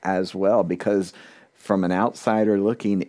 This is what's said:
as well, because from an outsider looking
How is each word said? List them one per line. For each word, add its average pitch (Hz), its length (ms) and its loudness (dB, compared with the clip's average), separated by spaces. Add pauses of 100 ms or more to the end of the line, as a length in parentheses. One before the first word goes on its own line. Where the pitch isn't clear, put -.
as 92 320 -2
well, 98 280 2
because 90 500 -2 (420)
from 98 280 -2
an 90 100 0
outsider 107 680 0
looking 101 480 0